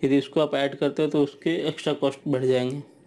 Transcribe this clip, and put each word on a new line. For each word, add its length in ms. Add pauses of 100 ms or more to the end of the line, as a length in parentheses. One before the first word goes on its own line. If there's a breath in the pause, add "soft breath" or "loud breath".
यदि 140
इसको 220
आप 160
ऐड 200
करते 280
हो 60
तो 140
उसके 440
एक्स्ट्रा 260
कॉस्ट 340
बढ़ 180
जाएंगे। 380 (240)